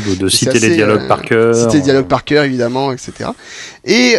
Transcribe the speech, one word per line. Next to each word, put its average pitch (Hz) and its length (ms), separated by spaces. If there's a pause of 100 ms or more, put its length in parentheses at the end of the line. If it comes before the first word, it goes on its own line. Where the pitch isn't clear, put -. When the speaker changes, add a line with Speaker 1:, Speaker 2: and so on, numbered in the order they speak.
Speaker 1:
De, 95 60
de 95 120
Speaker 2:
Et 92 40
c'est - 60
Speaker 1:
citer 127 220
les 113 80
Speaker 2:
assez, 113 100
Speaker 1:
dialogues 107 260
Speaker 2:
euh, - 60
Speaker 1:
par - 140
cœur. 117 320
Speaker 2:
citer 117 240
les 139 40
dialogues 135 240
par 131 180
cœur, 147 200
évidemment, 131 480
et 127 60
cetera. - 360 (500)
Et, 240 340